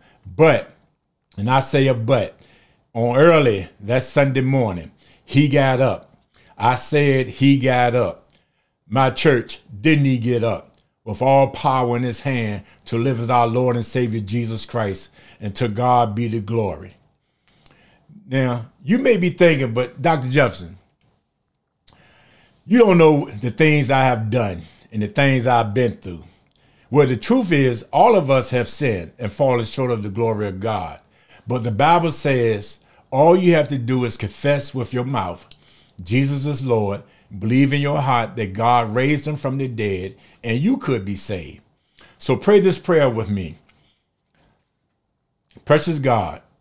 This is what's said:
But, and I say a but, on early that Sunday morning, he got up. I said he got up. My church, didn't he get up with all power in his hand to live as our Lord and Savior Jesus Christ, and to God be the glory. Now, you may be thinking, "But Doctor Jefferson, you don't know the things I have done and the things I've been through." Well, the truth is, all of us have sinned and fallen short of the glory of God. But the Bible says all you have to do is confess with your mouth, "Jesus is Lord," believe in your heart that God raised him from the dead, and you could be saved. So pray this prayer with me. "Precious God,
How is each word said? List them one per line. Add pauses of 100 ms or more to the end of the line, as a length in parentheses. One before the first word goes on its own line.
(260)
But, (680)
and
I
say
a
but, (540)
on
early (120)
that
Sunday
morning, (320)
he
got
up. (400)
I
said
he
got
up. (560)
My
church, (220)
didn't
he
get
up (280)
with
all
power
in
his
hand (220)
to
live
as
our
Lord
and
Savior
Jesus
Christ, (300)
and
to
God
be
the
glory. (1300)
Now, (140)
you
may
be
thinking,
"But
Doctor
Jefferson, (1900)
you
don't
know
the
things
I
have
done (320)
and
the
things
I've
been
through." (680)
Well,
the
truth
is,
all
of
us
have
sinned
and
fallen
short
of
the
glory
of
God. (440)
But
the
Bible
says (320)
all
you
have
to
do
is
confess
with
your
mouth, (560)
"Jesus
is
Lord," (340)
believe
in
your
heart
that
God
raised
him
from
the
dead, (280)
and
you
could
be
saved. (580)
So
pray
this
prayer
with
me. (2000)
"Precious
God, (180)